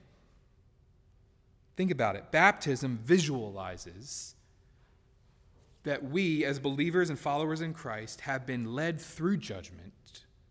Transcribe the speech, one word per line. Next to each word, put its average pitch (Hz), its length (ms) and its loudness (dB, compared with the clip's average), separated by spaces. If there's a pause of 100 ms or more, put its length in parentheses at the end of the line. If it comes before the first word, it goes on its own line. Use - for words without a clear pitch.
(1800)
Think 185 140 2
about 113 260 2
it. - 140 -10
Baptism 143 720 4
visualizes 107 1300 0 (1500)
that 143 200 -2
we, 156 400 2
as 139 160 0
believers 160 500 2
and 135 80 -4
followers 156 420 0
in 165 120 -4
Christ, 110 480 -8
have 131 260 -4
been 120 280 -4
led 160 260 -2
through 175 380 -2
judgment, 90 840 -12 (280)